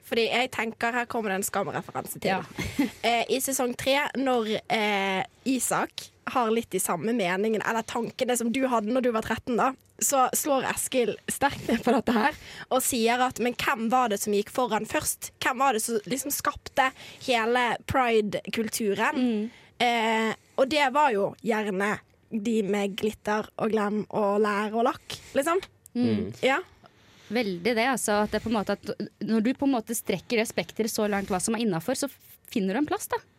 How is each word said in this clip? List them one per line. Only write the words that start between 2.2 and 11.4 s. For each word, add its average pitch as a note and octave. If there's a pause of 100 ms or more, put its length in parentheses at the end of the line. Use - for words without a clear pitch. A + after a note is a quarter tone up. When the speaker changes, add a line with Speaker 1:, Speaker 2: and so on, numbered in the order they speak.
Speaker 1:
til. F3+
Speaker 2:
Ja. F#3
Speaker 1:
<laughs> - (120)
Eh, A#3+
i A#3
sesong B3+
tre, C#4
når, A#3
eh, G3 (240)
Isak B3 (180)
har A#3
litt A3+
de F#3
samme G3
meningene, G3+
eller A3+
tankene A#3+
som A#3
du C4
hadde A3+
når B3+
du B3
var A3
tretten, A3+
da, B3 (280)
så C4
slår C4+
Eskil - (140)
sterkt -